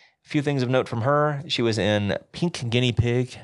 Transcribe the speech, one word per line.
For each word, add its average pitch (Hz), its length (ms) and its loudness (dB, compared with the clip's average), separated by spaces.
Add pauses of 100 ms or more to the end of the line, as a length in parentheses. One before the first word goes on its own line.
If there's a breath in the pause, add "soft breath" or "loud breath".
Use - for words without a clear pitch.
(220 soft breath)
few - 200 -2
things 139 200 0
of 123 80 0
note 131 200 2
from 117 120 -2
her. 143 460 2
She 131 140 -2
was 113 160 2
in 101 400 2 (160)
Pink 170 360 -4
Guinea 123 220 2
Pig, 120 520 0